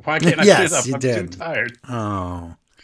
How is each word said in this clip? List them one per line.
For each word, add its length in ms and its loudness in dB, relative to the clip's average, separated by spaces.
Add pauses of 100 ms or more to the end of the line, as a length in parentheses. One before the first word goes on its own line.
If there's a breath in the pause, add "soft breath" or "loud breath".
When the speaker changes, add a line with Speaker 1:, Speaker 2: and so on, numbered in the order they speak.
Speaker 1:
Why 160 -2
can't 220 2
I 40 4
Speaker 2:
<laughs> 20 8
Yes, 260 6
Speaker 1:
stand 80 0
up? 60 -4
Speaker 2:
you 80 -4
Speaker 1:
I'm 60 -6
Speaker 2:
did. 320 -2
Speaker 1:
too 60 -18
tired. 400 -6 (100)
Speaker 2:
Oh. 680 -6 (280)